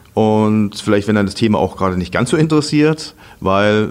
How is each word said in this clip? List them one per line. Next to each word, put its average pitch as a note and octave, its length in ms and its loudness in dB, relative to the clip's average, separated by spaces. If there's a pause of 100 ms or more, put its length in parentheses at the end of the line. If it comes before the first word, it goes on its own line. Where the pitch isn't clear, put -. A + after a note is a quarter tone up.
(140)
Und G#2+ 600 2
vielleicht, G#2 340 -2
wenn G#2+ 60 2
dann G#2 100 2
das F#2+ 100 -4
Thema G#2+ 240 0
auch - 180 -2
gerade F#2 200 -2
nicht F2 160 -4
ganz - 180 -2
so F3 60 2
interessiert, D#3 760 0 (260)
weil G#2 500 0